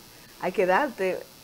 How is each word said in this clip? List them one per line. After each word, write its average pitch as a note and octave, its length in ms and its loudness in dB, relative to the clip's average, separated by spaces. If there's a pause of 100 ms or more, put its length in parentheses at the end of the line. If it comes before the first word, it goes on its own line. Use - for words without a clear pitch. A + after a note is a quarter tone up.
(400)
hay F3 120 -2
que F#3 140 2
darte, F#3+ 540 0 (240)